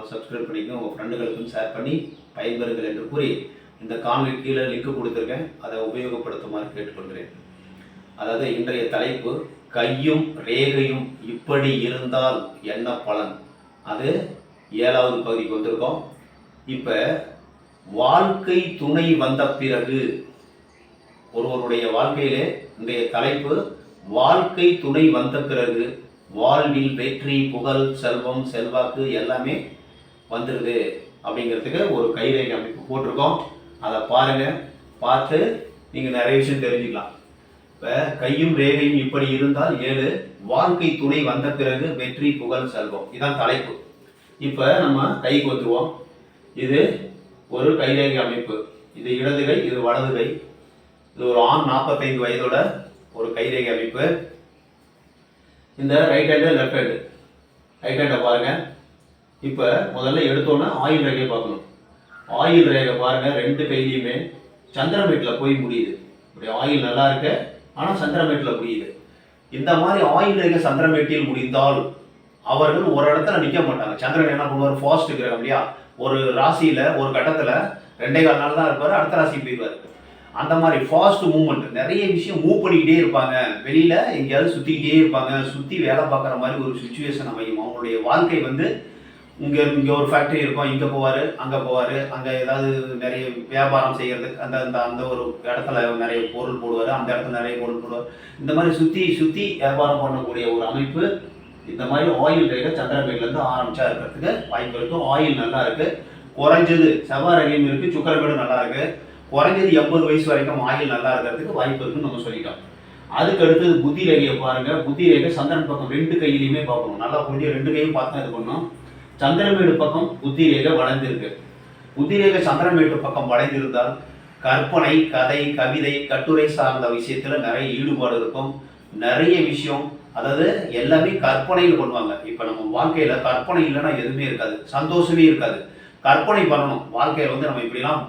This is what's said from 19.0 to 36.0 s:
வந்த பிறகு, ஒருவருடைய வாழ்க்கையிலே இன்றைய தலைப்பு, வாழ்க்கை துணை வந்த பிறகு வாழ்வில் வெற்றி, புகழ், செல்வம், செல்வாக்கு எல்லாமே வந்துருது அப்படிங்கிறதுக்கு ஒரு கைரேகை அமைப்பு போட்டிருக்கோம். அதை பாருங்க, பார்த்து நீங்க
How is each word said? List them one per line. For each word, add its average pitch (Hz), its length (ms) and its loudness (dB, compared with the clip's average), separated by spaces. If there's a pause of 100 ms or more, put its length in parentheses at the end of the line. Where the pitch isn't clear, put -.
வந்த 139 320 0 (140)
பிறகு, 131 400 -2 (1300)
ஒருவருடைய 120 560 -2
வாழ்க்கையிலே 123 580 0 (340)
இன்றைய 117 300 -4
தலைப்பு, 139 460 0 (540)
வாழ்க்கை 175 600 4 (100)
துணை 143 300 4
வந்த 135 320 0
பிறகு 120 460 -2 (440)
வாழ்வில் 139 640 2
வெற்றி, 139 400 -4 (140)
புகழ், 135 440 0
செல்வம், 127 520 -4
செல்வாக்கு 123 640 -2
எல்லாமே 131 420 -4 (760)
வந்துருது 120 460 -4 (460)
அப்படிங்கிறதுக்கு 117 580 -4 (120)
ஒரு 117 240 0
கைரேகை 127 400 0
அமைப்பு - 280 -10
போட்டிருக்கோம். 131 540 -2 (420)
அதை 107 200 -4 (100)
பாருங்க, 131 340 2 (560)
பார்த்து 131 400 2 (520)
நீங்க 131 180 -6